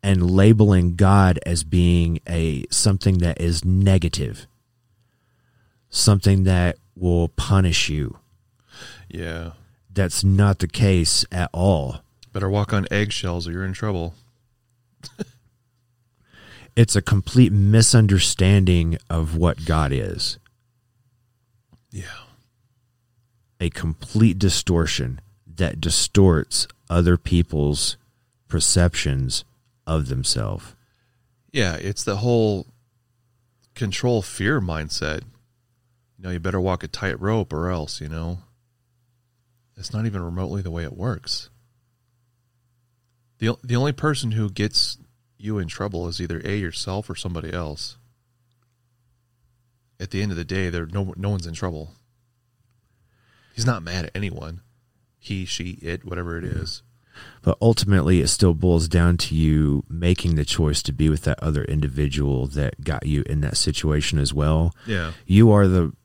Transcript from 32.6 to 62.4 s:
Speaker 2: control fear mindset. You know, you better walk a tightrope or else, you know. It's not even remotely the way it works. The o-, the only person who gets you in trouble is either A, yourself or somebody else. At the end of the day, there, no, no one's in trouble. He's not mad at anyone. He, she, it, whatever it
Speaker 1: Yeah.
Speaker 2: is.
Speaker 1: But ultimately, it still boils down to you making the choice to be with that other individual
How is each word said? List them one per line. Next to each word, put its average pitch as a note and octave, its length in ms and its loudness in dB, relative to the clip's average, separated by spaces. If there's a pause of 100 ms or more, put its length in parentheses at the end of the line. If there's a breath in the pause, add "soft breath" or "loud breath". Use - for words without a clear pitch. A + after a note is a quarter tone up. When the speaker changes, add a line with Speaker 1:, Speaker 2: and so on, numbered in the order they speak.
Speaker 2:
control A2+ 480 -2
fear A#2+ 360 -2
mindset. D#2 640 -6 (960)
You F#2 60 -20
know, F#2 80 -10
you F2 80 -6
better F#2 200 -4
walk F#2 240 -2
a - 40 -10
tightrope G2 680 -4
or D#2+ 160 -4
else, E2 320 -8
you D2+ 80 -12
know. E2 300 -8 (1400)
It's - 160 -14
not G#2+ 140 -2
even G2 160 -6
remotely F2+ 400 -6
the F2+ 80 -8
way E2+ 120 -6
it D2+ 140 -10
works. - 540 -8 (1900)
The A2 120 -2
o-, A#2+ 140 -4
the A#2+ 120 -4
only C#3 160 0
person C3+ 400 -2
who G#2+ 180 -2
gets - 480 -2 (400)
you G#2 200 -6
in F2+ 100 -4
trouble F2 400 -6
is E2+ 140 -8
either E2+ 240 -6
A, G2 120 -4
yourself F#2+ 520 -8
or F#2 60 -8
somebody D#2+ 360 -8
else. D#2 460 -10 (2000)
At F#2+ 120 -12
the F#2+ 100 -4
end G#2 100 -4
of E2+ 60 -6
the E2 80 -6
day, F#2 240 -4
there, E2+ 160 -6
no, F#2+ 320 -6
no G2+ 120 -6
one's F#2 180 -4
in E2 60 -10
trouble. E2 380 -8 (1600)
He's A2+ 120 -4
not A2+ 180 -2
mad F2 220 -6
at - 100 -14
anyone. F2 460 -8 (580)
He, F#2+ 260 -8
she, F2+ 260 -8 (100)
it, F2 240 -8
whatever F2 320 -8
it E2+ 80 -10
Speaker 1:
Yeah. - 160 -6
Speaker 2:
is. - 200 -12 (600 loud breath)
Speaker 1:
But - 200 0
ultimately, F#2+ 600 2
it C#2 80 0
still F2+ 240 4
boils E2 340 2
down E2+ 300 2
to - 180 -4
you D2+ 540 2
making F2 460 0
the D2+ 100 0
choice D2+ 380 -2
to C#2+ 100 -6
be D#2 160 2
with D2+ 140 -2
that - 200 -4
other D2 220 -2
individual C#2 840 -2